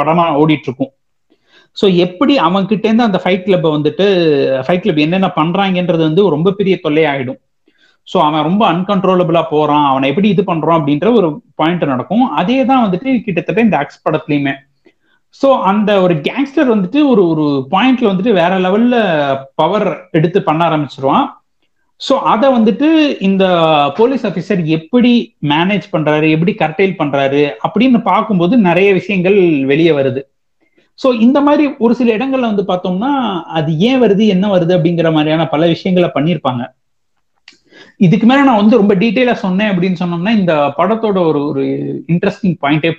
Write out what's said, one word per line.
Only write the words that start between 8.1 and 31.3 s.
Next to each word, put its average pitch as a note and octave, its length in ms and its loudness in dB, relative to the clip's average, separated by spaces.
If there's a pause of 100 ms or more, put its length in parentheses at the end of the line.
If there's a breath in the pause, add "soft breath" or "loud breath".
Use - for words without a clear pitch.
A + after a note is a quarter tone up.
அவன் D3+ 200 0
ரொம்ப F#3 300 0
அன்கண்ட்ரோலபிளா F3+ 760 0
போறான், D3 360 2
அவனை C3+ 240 0
எப்படி G3 200 0
இது G3 140 0
பண்றோம் E3 380 0
அப்படின்ற D3 340 0
ஒரு E3 260 0 (140)
பாயிண்ட் E3 300 0
நடக்கும். D3 440 -2
அதே G3 360 -2
தான் A#3+ 240 2
வந்துட்டு G#3 320 -2
கிட்டத்தட்ட F3 400 -4
இந்த F#3+ 160 2
அக்ஸ் - 320 -6
படத்துலயுமே. C#3+ 440 -2 (760 soft breath)
So C4+ 300 0
அந்த G3+ 420 2
ஒரு F3+ 120 2
கேங்ஸ்டர் B3+ 560 -2
வந்துட்டு A3 380 0
ஒரு, G3+ 200 4
ஒரு D3 440 -2
பாயிண்ட்ல A#3 340 0
வந்துட்டு G3+ 280 0
வேற F3+ 240 2
லெவல்ல F#3 800 0 (180)
பவர் F#3 560 -2
எடுத்து E3 320 0
பண்ண D#3+ 260 0
ஆரம்பிச்சிருவான். D3+ 720 -2 (560)
So - 240 -2
அத G#3+ 300 2
வந்துட்டு C4+ 680 2
இந்த F#3+ 260 0 (500)
போலீஸ் B3 320 0
ஆபீசர் F3+ 380 -4
எப்படி A3+ 760 0
மேனேஜ் F#3+ 500 0
பண்றாரு, D#3 400 0
எப்படி E3+ 240 0
கர்டெயில் F3 400 -2
பண்றாரு C#3+ 560 0 (160)
அப்படின்னு A#3+ 340 2
பார்க்கும்போது G3 560 0
நிறைய F#3+ 360 4
விஷயங்கள் F3+ 720 0
வெளியே D3+ 240 0
வருது. C3+ 320 -2 (720)
So B3+ 200 0
இந்த B3 280 2